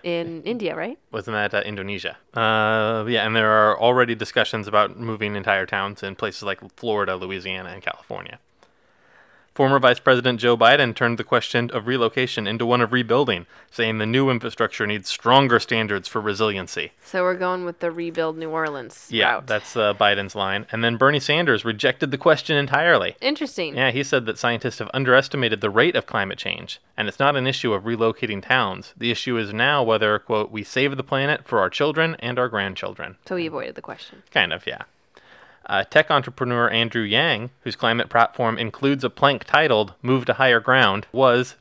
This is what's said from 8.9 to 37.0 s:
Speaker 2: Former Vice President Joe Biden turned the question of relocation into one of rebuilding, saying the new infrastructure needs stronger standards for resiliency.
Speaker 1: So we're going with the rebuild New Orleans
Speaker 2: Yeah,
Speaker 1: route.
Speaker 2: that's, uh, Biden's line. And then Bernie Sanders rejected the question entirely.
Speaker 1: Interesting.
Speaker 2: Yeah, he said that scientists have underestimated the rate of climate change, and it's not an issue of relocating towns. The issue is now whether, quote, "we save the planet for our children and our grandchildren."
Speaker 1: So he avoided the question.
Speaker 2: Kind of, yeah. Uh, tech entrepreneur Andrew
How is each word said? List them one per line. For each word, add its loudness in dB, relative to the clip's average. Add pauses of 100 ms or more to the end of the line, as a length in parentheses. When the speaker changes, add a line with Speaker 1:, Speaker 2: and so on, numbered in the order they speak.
Speaker 2:
Former 4
Vice 6
President 4
Joe 4
Biden 6
turned 0
the -4
question 0
of -6
relocation -2
into -4
one 4
of 0
rebuilding, 0 (240)
saying -2
the -2
new 2
infrastructure -2
needs -4
stronger 6
standards -2
for -4
resiliency. -4 (100)
Speaker 1:
So -4
we're 0
going -4
with -10
the -2
rebuild -4
New -10
Orleans -6
Speaker 2:
Yeah, 2
Speaker 1:
route. -10
Speaker 2:
that's, -4
uh, 2
Biden's 2
line. -4
And -4
then 0
Bernie 4
Sanders 0
rejected -2
the -4
question 2
entirely. 2
Speaker 1:
Interesting. -4
Speaker 2:
Yeah, 2
he -2
said 0
that -4
scientists -2
have -8
underestimated 2
the 0
rate 2
of -2
climate -4
change, -10 (160)
and -4
it's -10
not 2
an -2
issue -2
of -2
relocating -2
towns. -2
The -4
issue -2
is -4
now 2
whether, 2
quote, -2
"we -8
save -2
the -6
planet -4
for 2
our 2
children -2
and -6
our 0
grandchildren." -6 (100)
Speaker 1:
So -6
he -4
avoided -8
the -16
question. -18 (120)
Speaker 2:
Kind 0
of, -8
yeah. -8 (840)
Uh, 0
tech 2
entrepreneur 0
Andrew 0